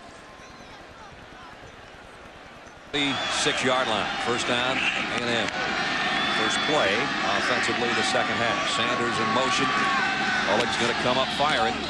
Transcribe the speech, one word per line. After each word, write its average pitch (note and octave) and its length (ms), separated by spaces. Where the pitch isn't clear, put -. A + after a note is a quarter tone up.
The C#3+ 200
six-yard B2+ 440
line, G#2 220
first A#2+ 240
down, B2 300
A - 20
and A#2+ 80
M. A2+ 200
First G#2+ 240
play B2+ 300
offensively A2+ 520
the A2+ 160
second A2+ 360
half. A2+ 320
Sanders A#2 480
in G#2 160
motion. C3 320
Oleg's A#2 240
gonna A#2 240
come B2 140
up C3 180
firing. C3 380